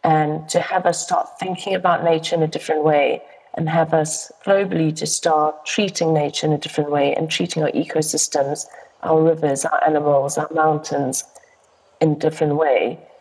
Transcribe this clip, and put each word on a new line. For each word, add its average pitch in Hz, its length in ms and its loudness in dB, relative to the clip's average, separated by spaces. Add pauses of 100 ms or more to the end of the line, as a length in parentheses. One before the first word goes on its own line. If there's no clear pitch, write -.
and 156 440 0
to 175 120 0
have 185 260 -2
us 175 180 0
start - 360 -4
thinking 185 340 -6
about 185 300 0
nature 165 320 0
in 165 80 2
a 156 40 0
different 156 360 -2
way, 147 360 2 (360)
and 160 120 -2
have 156 240 0
us 156 400 -2 (140)
globally 185 500 2
to 156 120 -6
start 151 580 0
treating 185 480 0
nature 147 320 0
in 156 80 2
a 143 60 0
different 147 320 -4
way 143 240 2
and 160 160 -4
treating 170 320 -2
our 147 80 0
ecosystems, 151 960 -2 (340)
our 160 180 2
rivers, 156 460 2
our - 180 0
animals, 147 540 2
our 151 160 -4
mountains 147 680 0 (760)
in 160 100 4
a 147 60 2
different 151 380 0
way 139 440 2 (220)